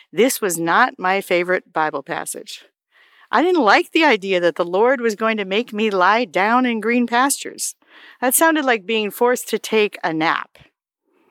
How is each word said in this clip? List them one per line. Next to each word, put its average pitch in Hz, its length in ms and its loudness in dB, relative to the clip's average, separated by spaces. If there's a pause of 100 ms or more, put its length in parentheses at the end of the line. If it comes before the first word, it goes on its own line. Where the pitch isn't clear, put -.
(100)
this 226 300 0
was 175 180 -2
not 185 400 0
my 190 220 -2
favorite 180 500 -2
Bible 156 320 -4
passage. - 640 -12 (640)
I 247 120 2
didn't 349 200 2
like 233 280 4
the 320 160 2
idea 190 340 0
that 170 140 2
the 180 100 -2
Lord 233 380 0
was 220 140 -2
going 220 200 -2
to 202 80 -6
make 214 300 -4
me 214 160 0
lie 196 340 2
down 208 400 0
in 226 160 -2
green 233 260 0
pastures. - 680 -2 (480)
That 254 120 -2
sounded 320 300 2
like 226 220 0
being 214 240 -2
forced 247 400 -2
to 214 80 -2
take 214 440 0
a 165 120 -2
nap. 156 420 -2 (760)